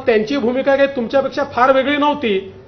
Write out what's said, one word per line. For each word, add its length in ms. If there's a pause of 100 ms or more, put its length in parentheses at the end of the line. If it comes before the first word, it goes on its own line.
त्यांची 300
भूमिका 400
काही 200
तुमच्यापेक्षा 480 (100)
फार 180
वेगळी 240
नव्हती, 420 (300)